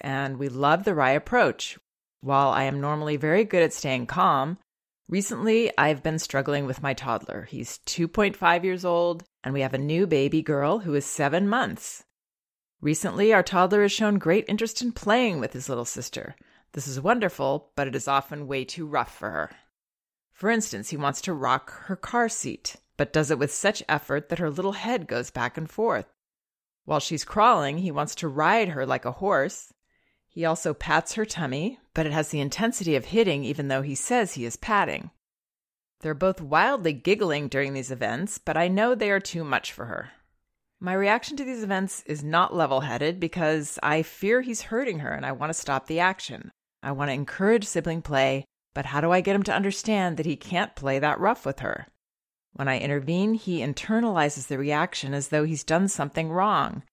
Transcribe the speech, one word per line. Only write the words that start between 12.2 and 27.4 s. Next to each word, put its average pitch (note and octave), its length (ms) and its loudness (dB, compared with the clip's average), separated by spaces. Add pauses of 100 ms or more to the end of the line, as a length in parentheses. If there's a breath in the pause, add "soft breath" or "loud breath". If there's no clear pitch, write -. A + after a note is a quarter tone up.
Recently, F3 520 2
our F#3+ 100 6
toddler F#3 400 4
has G3+ 80 4
shown G#3 300 2
great F#3 260 4
interest A3 340 -2
in A#3+ 120 -2
playing G#3 480 0
with G#2+ 140 -4
his B2+ 140 -10
little A#2+ 160 -4
sister. - 520 -10 (340 soft breath)
This C#3 160 -8
is C3+ 140 -6
wonderful, D3+ 720 0
but C#3+ 140 -2
it B2+ 80 -6
is B2+ 100 -4
often C#3 400 -2
way C3+ 180 -4
too E3 220 -10
rough C#3 260 -2
for - 180 -8
her. D#2 200 -4 (800)
For G3+ 200 -2
instance, G#3+ 400 -2
he D#3 60 -6
wants C#3 260 -2
to F#3+ 100 -6
rock C3 400 -2 (140)
her F#3+ 100 -4
car A#3+ 320 0
seat, - 480 -8 (220)
but D3 140 0
does D3+ 180 2
it C#3 80 2
with C#3+ 160 0
such - 340 0
effort D3+ 400 -2
that E3+ 120 -4
her D#3 100 0
little F#3 220 -2
head G#3+ 340 -4
goes A#2+ 240 -4
back A#2+ 260 -4
and D#3+ 140 -8
forth. G#3+ 420 -2 (720)
While D3+ 160 0
she's D#3 240 -4
crawling, F3+ 540 4